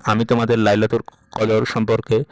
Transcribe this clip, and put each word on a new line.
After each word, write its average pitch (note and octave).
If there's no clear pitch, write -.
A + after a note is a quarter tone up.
"আমি A2+
তোমাদের A#2
লাইলাতুল G#2+
কদর A2
সম্পর্কে A2+